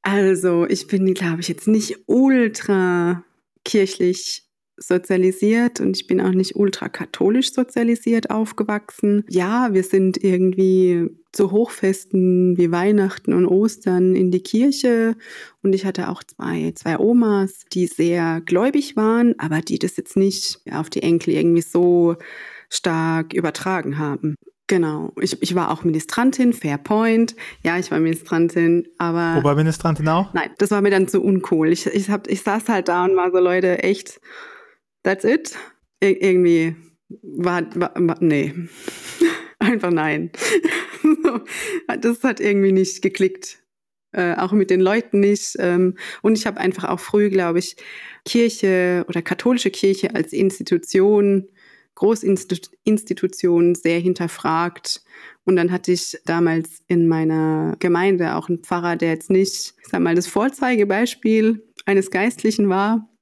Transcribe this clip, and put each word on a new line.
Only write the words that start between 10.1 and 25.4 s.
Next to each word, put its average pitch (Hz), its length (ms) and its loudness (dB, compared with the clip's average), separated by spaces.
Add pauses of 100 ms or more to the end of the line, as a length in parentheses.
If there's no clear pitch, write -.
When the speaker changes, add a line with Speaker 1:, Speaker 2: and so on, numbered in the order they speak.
Speaker 1:
irgendwie 185 840 2 (220)
zu 196 200 0
Hochfesten 185 1040 2
wie 175 140 2
Weihnachten 190 600 0
und 180 120 4
Ostern 185 680 2
in 185 160 2
die 185 120 0
Kirche 233 720 2 (480)
und 196 100 2
ich 190 120 -2
hatte 185 240 -4
auch - 140 -10
zwei, 165 520 -6
zwei - 240 -4
Omas, 208 720 2
die 180 160 0
sehr 165 540 -2
gläubig 254 540 0
waren, 226 440 2
aber 160 220 -2
die - 180 -6
das 175 180 -4
jetzt - 200 -6
nicht 196 420 -2 (120)
auf 156 180 -6
die - 140 -6
Enkel 165 300 0
irgendwie 170 280 2
so 175 540 2 (540)
stark 160 640 -2
übertragen 170 640 -4
haben. 151 380 -4 (360)
Genau. 160 480 0
Ich, - 220 -4